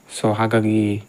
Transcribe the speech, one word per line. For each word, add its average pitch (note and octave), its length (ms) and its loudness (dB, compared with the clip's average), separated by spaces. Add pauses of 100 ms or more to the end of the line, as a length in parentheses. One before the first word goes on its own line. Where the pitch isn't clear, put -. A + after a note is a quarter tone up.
(200)
So G#2+ 120 0
ಹಾಗಾಗಿ G#2+ 760 0